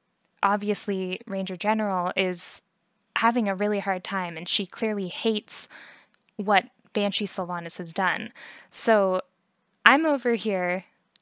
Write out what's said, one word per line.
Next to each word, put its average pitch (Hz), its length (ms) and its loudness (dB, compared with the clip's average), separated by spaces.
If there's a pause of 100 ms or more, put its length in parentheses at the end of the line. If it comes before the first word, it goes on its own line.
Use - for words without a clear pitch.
(420)
obviously 196 840 0
Ranger 190 280 -6
General 202 600 -2
is 185 480 -2 (540)
having 226 300 2
a 196 80 0
really 208 240 0
hard 190 240 -4
time, 180 340 -6
and 170 120 -10
she 202 160 0
clearly 208 420 -4
hates - 640 -2 (680)
what 196 280 2 (280)
Banshee 202 340 -2
Sylvanas 175 500 -4
has 165 160 -8
done. 190 380 0 (400)
So 196 500 4 (640)
I'm 285 200 8
over 254 280 2
here 185 520 0 (360)